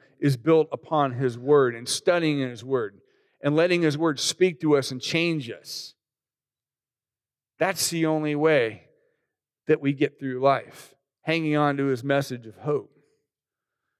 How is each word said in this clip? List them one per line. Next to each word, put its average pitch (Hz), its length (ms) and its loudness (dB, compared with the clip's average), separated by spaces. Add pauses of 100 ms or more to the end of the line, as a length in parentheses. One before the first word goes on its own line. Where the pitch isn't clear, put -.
(200)
is 143 180 2
built 156 340 2
upon 143 400 -2
his 123 260 -2
word 127 380 4
and 117 120 -14
studying 165 520 0
in 131 100 -4
his 117 140 -14
word 113 380 -4 (400)
and 147 160 0
letting 175 240 2
his 151 160 2
word 156 240 -2
speak 185 400 0
to 151 160 4
us 135 140 -2
and 127 100 -10
change 165 500 -2
us. - 440 -16 (1600)
That's 180 300 -2
the 165 160 0
only 156 300 -2
way 147 480 2 (840)
that 156 140 2
we 139 100 0
get 139 260 -2
through 131 220 -8
life, - 560 -2 (260)
hanging 156 360 -2
on 147 180 2
to 139 120 -2
his 127 180 -2
message 139 420 -2
of 107 80 -20
hope. 135 340 -6 (1120)